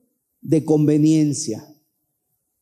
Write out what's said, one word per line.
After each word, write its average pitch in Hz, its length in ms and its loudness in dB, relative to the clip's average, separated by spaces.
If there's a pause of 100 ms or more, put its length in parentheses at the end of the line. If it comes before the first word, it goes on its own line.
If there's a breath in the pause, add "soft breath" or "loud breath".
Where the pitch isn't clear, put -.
(420)
de 160 220 -2
conveniencia. 151 1080 0 (880)